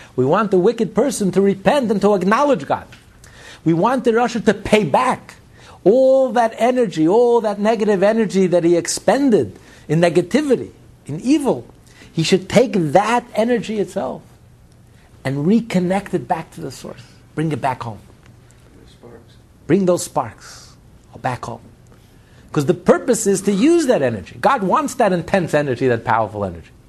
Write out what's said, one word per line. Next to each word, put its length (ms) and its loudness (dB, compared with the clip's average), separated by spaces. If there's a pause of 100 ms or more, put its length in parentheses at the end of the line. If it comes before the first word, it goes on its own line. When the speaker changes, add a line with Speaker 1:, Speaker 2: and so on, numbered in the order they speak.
(160)
Speaker 1:
We 80 2
want 260 0
the 80 2
wicked 360 0
person 380 0
to 80 0
repent 500 0
and 100 -2
to 140 2
acknowledge 520 0
God. 200 -4 (760)
We 80 2
want 320 0
the 60 2
Rasha 340 0
to 100 4
pay 300 0
back 520 -2 (480)
all 480 4
that 260 0
energy, 480 0
all 360 4
that 180 -4
negative 420 0
energy 460 2
that 160 2
he 120 4
expended 840 0 (280)
in 140 0
negativity, 720 0 (340)
in 140 -10
evil. 460 -2 (460)
He 100 -2
should 260 0
take 240 2
that 520 0 (100)
energy 440 -2
itself 440 -6 (1000)
and 220 -4
reconnect 680 0
it 120 -4
back 260 -6
to 80 -20
the 100 -12
source. 320 -18 (320)
Bring 180 -4
it 80 -6
back 220 -4
home. 180 -12 (880)
Speaker 2:
Sparks. 460 -20 (320)
Speaker 1:
Bring 180 0
those 200 0
sparks 720 -10 (440)
back 240 -8
home. 160 -12 (920)
'Cause 140 -2
the 80 2
purpose 520 0
is 160 0
to 100 -2
use 340 2
that 140 2
energy. 400 -4
God 220 0
wants 320 -2
that 180 0
intense 420 -2
energy, 340 0
that 160 0
powerful 400 -2
energy. 260 -10 (180)